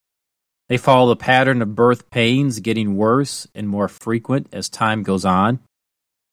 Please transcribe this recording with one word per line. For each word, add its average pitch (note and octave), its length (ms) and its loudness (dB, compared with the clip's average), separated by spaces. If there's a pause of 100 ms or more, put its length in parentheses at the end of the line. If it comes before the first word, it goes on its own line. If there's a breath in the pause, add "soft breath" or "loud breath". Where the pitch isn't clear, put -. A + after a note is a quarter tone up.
(680)
They B2 100 -2
follow B2+ 320 4
the A#2 60 4
pattern C3 460 2
of G#2+ 140 -6
birth A#2+ 340 0
pains B2 500 0
getting G#2+ 380 -2
worse A#2+ 560 -2
and G#2 160 -8
more G2+ 180 -2
frequent A#2 640 -6
as G2+ 160 -10
time A2 360 -2
goes F#2+ 220 -2
on. G2 340 2 (720)